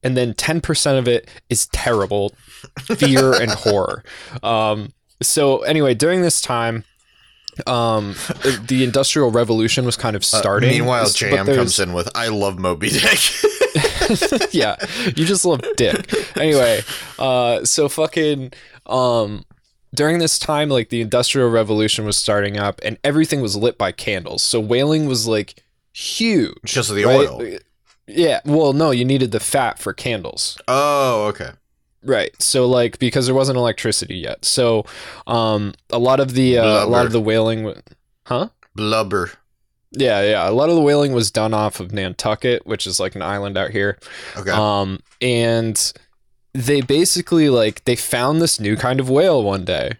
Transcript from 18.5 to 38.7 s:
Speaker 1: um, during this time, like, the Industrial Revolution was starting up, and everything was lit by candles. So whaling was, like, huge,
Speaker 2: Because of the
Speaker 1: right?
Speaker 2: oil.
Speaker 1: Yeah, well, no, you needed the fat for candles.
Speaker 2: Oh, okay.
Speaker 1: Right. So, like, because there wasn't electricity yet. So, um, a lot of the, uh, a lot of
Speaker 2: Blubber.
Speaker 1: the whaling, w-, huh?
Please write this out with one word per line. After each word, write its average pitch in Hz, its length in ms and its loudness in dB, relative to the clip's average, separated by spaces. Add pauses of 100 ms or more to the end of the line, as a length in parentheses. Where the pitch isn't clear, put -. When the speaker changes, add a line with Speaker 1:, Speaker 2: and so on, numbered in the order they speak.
Speaker 1:
um, 117 580 0 (500)
during 156 260 0
this 160 200 0
time, 151 300 -2
like, 123 200 0
the 117 120 -2
Industrial 123 480 2
Revolution 110 560 2
was 104 120 -2
starting 101 400 0
up, 101 260 -4
and 113 200 -6
everything 147 380 0
was 104 160 -4
lit 113 200 0
by 95 140 -2
candles. 85 520 -6
So - 180 0
whaling 143 460 0
was, 117 200 -2
like, 107 360 -4 (280)
huge, - 680 -2
Speaker 2:
Because 113 280 -2
of 104 60 -2
the 104 100 2
Speaker 1:
right? 131 240 4
Speaker 2:
oil. 107 280 -10 (500)
Speaker 1:
Yeah, 147 380 0
well, 147 260 2
no, 147 200 2
you 123 120 0
needed 127 280 0
the 113 100 -2
fat 131 360 -2
for - 140 -8
candles. - 680 -6 (120)
Speaker 2:
Oh, 135 580 2
okay. - 220 -6 (540)
Speaker 1:
Right. 113 280 0 (100)
So, 127 240 2
like, 123 340 2
because 127 260 0
there 127 100 0
wasn't 135 220 2
electricity 117 580 -2
yet. 73 300 -10
So, 117 400 2 (400)
um, 110 480 0 (160)
a 120 100 -2
lot 131 220 4
of 131 120 -2
the, 127 260 4
uh, 113 40 4
a - 20 4
lot 107 180 4
of 101 60 0
Speaker 2:
Blubber. 120 200 4
Speaker 1:
the 113 120 0
whaling, 110 420 0
w-, 104 180 -10 (460)
huh? 135 220 -4 (260)